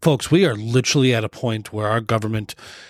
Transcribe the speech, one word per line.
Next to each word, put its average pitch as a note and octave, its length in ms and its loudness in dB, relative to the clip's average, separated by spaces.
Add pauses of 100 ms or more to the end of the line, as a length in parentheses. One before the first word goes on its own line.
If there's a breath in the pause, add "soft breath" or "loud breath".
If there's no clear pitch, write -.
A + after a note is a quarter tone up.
folks, D3 260 2
we F3+ 160 6
are B2 100 0
literally B2 600 2
at A2 80 0
a G#2 60 -6
point A2 440 -6
where G#2+ 140 -2
our A2 120 2
government A2 540 -2 (360 loud breath)